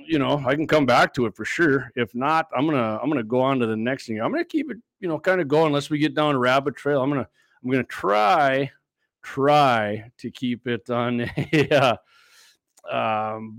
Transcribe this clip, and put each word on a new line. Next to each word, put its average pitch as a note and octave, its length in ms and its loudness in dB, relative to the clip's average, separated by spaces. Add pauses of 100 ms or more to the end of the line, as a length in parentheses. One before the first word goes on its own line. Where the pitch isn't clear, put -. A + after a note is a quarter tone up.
you D#3+ 120 0
know, C3+ 260 0
I C3 100 2
can D3+ 120 -2
come D3+ 180 4
back C3+ 300 4
to B2 100 0
it G#2+ 100 -2
for G#2+ 120 -10
sure. C3+ 500 0
If A#2+ 180 -4
not, D3+ 400 0
I'm C3 120 0
gonna, A#2 340 0
I'm B2 80 -4
gonna D3 140 0
go A#2+ 180 0
on C3+ 200 2
to A#2 60 0
the A2 100 -2
next B2 300 -6
thing. A2 140 -6
I'm C3+ 120 -2
gonna D#4+ 120 -4
keep D#4 260 -6
it, A3 60 -12 (240)
you F#3 80 -6
know, D#3 100 -4
kinda F#3 280 0
going D3+ 220 4
unless C#3+ 200 -2
we D3+ 100 -2
get C#3+ 160 0
down D3+ 200 2
a C3 40 0
rabbit C3 380 2
trail. C#3+ 240 0
I'm C3 80 0
gonna, C#3 180 -2 (360)
I'm B2 80 -6
gonna B2+ 140 0
try, E3 840 0 (520)
try B2 960 2
to - 120 -12
keep A#2+ 360 -6
it A#2+ 240 -4
on A#2+ 300 -2
<laughs> - 160 -6
a, D3 340 0
uh, C3 260 4 (960)
um, A2 680 -4